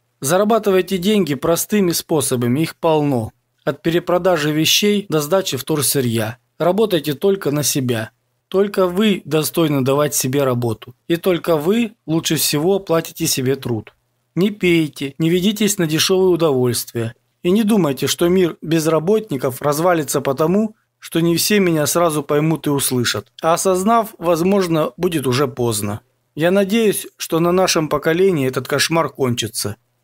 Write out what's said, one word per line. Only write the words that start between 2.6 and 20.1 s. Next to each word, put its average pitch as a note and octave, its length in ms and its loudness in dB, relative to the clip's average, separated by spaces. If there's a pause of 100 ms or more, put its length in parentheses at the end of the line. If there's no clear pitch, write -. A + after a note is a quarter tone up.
их D#3+ 160 -4
полно. C#3+ 560 0 (320)
От D3 180 -4
перепродажи E3+ 720 0
вещей G3 560 0
до D#3 120 0
сдачи F3 360 -2
вторсырья. B2 800 -2 (200)
Работайте F3 560 0
только F#3+ 360 0
на C#3+ 140 -2
себя. A#2+ 460 -2 (360)
Только G3 400 0
вы F#3 380 0
достойны D3+ 580 0
давать C#3 320 0
себе C#3 300 0
работу. A#2+ 500 -2 (140)
И E3+ 80 0
только E3+ 400 0
вы G3+ 380 0 (120)
лучше D#3+ 300 0
всего D#3 420 0
платите E3 480 -2
себе C3+ 300 0
труд. A#2+ 380 -6 (400)
Не F#3+ 160 2
пейте, E3 680 0
не D#3+ 100 0
ведитесь G3 480 0
на F3 100 0
дешевые F#3 440 2
удовольствия. B2 840 0 (280)
И F3 80 0
не A3 140 2
думайте, E3 420 2
что F3 220 0
мир F3+ 340 2
безработников D#3+ 1000 0
развалится D3+ 640 0